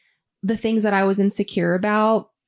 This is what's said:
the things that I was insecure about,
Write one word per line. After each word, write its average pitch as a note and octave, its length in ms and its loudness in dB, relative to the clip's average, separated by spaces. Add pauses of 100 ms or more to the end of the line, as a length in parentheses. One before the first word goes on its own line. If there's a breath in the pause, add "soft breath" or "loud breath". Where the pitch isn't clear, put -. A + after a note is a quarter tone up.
(420)
the G#3 160 -2
things A3 260 -2
that G#3 100 0
I G3 120 2
was G3 140 0
insecure G3 560 0
about, G#3+ 560 0 (160)